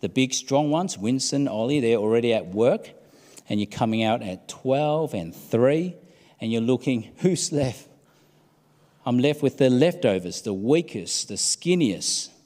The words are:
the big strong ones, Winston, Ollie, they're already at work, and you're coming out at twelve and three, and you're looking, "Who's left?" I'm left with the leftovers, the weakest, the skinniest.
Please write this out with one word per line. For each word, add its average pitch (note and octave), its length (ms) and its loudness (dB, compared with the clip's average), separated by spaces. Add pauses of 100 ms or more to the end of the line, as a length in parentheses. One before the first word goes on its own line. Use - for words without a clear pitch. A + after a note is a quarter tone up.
the G2+ 80 -4
big C3 240 0
strong D3 380 0
ones, F3 260 -2
Winston, C3 500 -2
Ollie, A#2+ 320 -2
they're A2+ 180 2
already A2+ 360 2
at F#2+ 140 -2
work, A2 420 0 (600)
and G#2+ 100 -2
you're G#2 80 -2
coming A2+ 360 0
out A2 200 0
at F#2 240 -10
twelve D3+ 680 -2
and E2 220 -6
three, D3+ 600 2 (460)
and A2+ 100 -4
you're A2+ 100 0
looking, A#2+ 560 -2
"Who's - 340 0
left?" C#3 360 -4 (1160)
I'm B2 140 2
left C#3+ 220 2
with C3 160 0
the C3 120 6
leftovers, B2 720 2
the G#2+ 120 -6
weakest, A#2 760 -2
the G#2 60 -10
skinniest. - 920 0 (160)